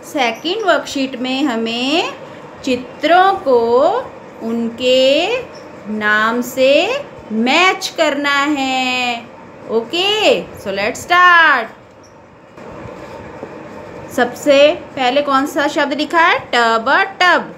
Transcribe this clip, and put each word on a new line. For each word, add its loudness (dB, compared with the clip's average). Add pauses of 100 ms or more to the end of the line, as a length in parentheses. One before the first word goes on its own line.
सेकंड -4
वर्कशीट 0
में -2
हमें -2 (520)
चित्रों 2
को 2 (840)
उनके 2 (580)
नाम 2
से 2 (640)
मैच 2 (100)
करना 0
है। -2 (540)
ओके, 0 (140)
so -8
let's -4
start। 6 (2500)
सबसे 2 (360)
पहले 0
कौन 0
सा -2
शब्द -2
लिखा 0
है? 2 (140)
टब, 2 (320)
टब। 2